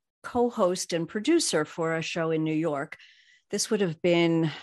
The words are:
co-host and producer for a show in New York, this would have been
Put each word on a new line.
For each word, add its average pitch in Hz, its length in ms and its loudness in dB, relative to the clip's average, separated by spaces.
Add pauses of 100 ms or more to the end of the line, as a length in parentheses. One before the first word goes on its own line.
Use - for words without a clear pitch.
(220)
co-host 226 720 0
and 165 160 -2
producer 214 560 2
for 160 320 -4
a 160 60 -4
show 165 280 -4
in 160 140 0
New 156 100 0
York, 151 420 -4 (540)
this 202 200 -4
would 208 100 0
have 170 220 -2
been 165 500 4 (100)